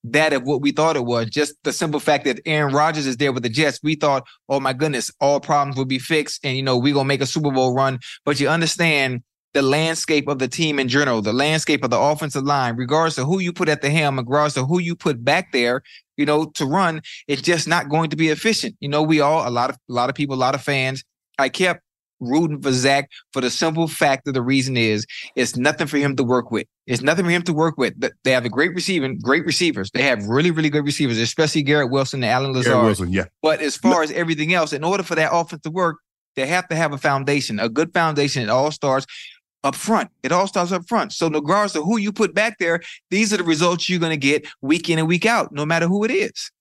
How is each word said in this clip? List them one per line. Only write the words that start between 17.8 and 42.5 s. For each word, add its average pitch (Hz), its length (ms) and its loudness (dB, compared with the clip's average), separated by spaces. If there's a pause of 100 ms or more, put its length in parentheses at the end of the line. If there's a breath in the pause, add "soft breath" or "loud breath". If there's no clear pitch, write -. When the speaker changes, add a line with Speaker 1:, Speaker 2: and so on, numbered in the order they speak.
Speaker 1:
going 160 180 0
to 151 80 -4
be 160 140 2
efficient. 214 500 0
You 143 80 -8
know, 147 140 2
we 156 180 4
all, 147 260 2
a 123 40 -2
lot 120 180 0
of, 135 80 -6 (140)
a - 20 -8
lot 120 160 0
of 135 60 -4
people, 139 200 -4
a - 20 -4
lot 127 180 2
of 135 80 -6
fans, 131 420 -2 (340)
I 135 120 2
kept 180 320 0 (360)
rooting 151 440 0
for 139 100 2
Zach 139 380 2 (240 loud breath)
for 131 80 -2
the 123 80 0
simple 165 380 0
fact 135 360 0
that 139 80 -6
the 131 80 0
reason 131 380 0
is 107 260 0 (320 loud breath)
it's 123 180 0
nothing 151 320 0
for 143 120 -2
him 143 180 0
to 135 80 0
work 120 260 0
with. 110 160 -4 (200)
It's 120 160 -4
nothing 170 240 0
for 170 40 0
him 175 120 2
to 175 100 -2
work 156 240 0
with. 117 240 -2
Th-, 127 120 -4 (120)
they 139 60 2
have 123 160 2
a - 20 -2
great 147 260 0
receiving, 151 440 -4
great 135 260 0
receivers. 147 480 -2
They 127 100 -2
have 120 260 0
really, 147 220 2
really 156 200 0
good 147 160 0
receivers, 139 320 0
especially 151 440 0
Garrett 143 280 2
Wilson 135 340 -2
and 107 60 0
Alan 131 220 0
Speaker 2:
Garrett 127 160 0
Speaker 1:
Lazard. 120 160 4
Speaker 2:
Wilson, 92 280 2
yeah. 92 120 0 (180)
Speaker 1:
But 156 180 2
as 147 240 -2
Speaker 2:
No. - 80 6
Speaker 1:
far 170 100 4
as - 100 -2
everything 165 420 -2
else, 160 180 0
in 143 100 -6
order 190 200 0
for 170 140 -6
that 156 140 2
offense 165 340 -2
to 160 60 -6
work, 165 260 -2 (400)
they 131 100 -2
have 175 220 -2
to 165 60 -4
have 156 200 0
a 135 40 -8
foundation, 135 600 0
a 113 80 -2
good 151 240 0
foundation. 147 500 0
It 104 60 -4
all 135 220 2
starts 135 340 -2 (600 loud breath)
up 135 120 0
front. 208 340 0 (140)
It 135 80 0
all 185 160 2
starts 180 240 -2
up 175 160 -4
front. 175 240 -2
So 165 180 0
regardless 170 460 0
of 151 80 -2
who 214 120 2
you 208 160 0
put 196 220 0
back 214 240 0